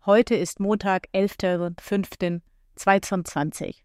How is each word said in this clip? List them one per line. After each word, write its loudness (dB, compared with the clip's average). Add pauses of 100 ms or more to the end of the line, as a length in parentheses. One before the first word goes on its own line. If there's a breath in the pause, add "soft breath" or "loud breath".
Heute 6
ist -2
Montag, 0
elfter 0
fünften -4 (360)
zweiundzwanzig. -2